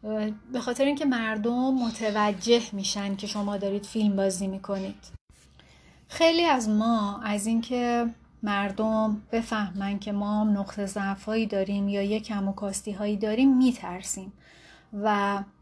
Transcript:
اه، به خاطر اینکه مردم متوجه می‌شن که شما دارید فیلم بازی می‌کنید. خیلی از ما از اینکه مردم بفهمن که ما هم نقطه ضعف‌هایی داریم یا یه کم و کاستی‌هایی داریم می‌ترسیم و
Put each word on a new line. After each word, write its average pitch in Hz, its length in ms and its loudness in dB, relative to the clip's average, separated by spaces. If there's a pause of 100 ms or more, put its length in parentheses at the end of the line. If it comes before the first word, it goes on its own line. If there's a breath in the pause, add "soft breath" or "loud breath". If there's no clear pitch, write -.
اه، 214 260 -2 (240)
به 247 60 -2
خاطر 247 260 0
اینکه 294 200 0
مردم 240 680 0
متوجه 220 880 2 (100)
می‌شن 196 440 -4
که 202 120 -8
شما 202 300 -4
دارید 202 280 -2
فیلم 208 300 2
بازی 196 320 2
می‌کنید. 190 480 -6 (1120 soft breath)
خیلی 330 380 4
از 254 240 2
ما 214 540 2
از 208 240 -2
اینکه 240 580 0 (380)
مردم 214 760 0 (100)
بفهمن 202 680 -2
که 208 120 -6
ما 202 300 0
هم 214 160 4
نقطه 202 280 -4
ضعف‌هایی 196 600 -2
داریم 202 440 0
یا 202 120 0
یه 208 180 0
کم 202 280 -4
و 196 60 -2
کاستی‌هایی 202 640 -4
داریم 233 400 4
می‌ترسیم 196 760 0 (600 loud breath)
و 202 460 2 (220)